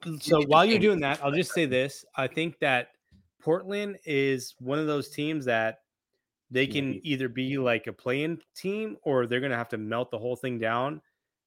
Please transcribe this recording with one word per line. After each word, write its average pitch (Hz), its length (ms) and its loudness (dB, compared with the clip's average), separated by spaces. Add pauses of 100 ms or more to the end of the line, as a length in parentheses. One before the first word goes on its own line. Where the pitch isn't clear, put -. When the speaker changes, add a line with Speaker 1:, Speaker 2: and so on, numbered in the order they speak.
Speaker 1:
it's 156 180 -8
Speaker 2:
so 156 180 6
while 151 220 8
you're 226 100 4
Speaker 1:
interesting. 196 60 4
Speaker 2:
doing 196 200 4
that, 143 220 -2
I'll 143 80 0
just 165 220 -2
say 170 120 2
this. 131 380 -2 (140)
I 131 100 -2
think 160 320 -6
that 131 300 0 (500)
Portland 190 680 -2
is 139 540 0
one 131 200 -2
of 156 80 -2
those 143 220 -2
teams 147 360 -4
that 113 380 0 (680)
they 127 180 2
can 135 260 -2
Speaker 3:
Maybe. 98 180 -8
Speaker 2:
either 131 180 -2
be, 131 280 -4
like, 120 300 0
a 110 60 -8
play-in 147 460 -4 (160)
team 214 480 -6
or 131 220 2
they're 120 140 0
gonna 135 160 -2
have 117 140 -4
to 117 80 -4
melt 113 340 -4
the 117 80 -6
whole 123 160 -4
thing 123 240 -6
down 123 420 -2 (460)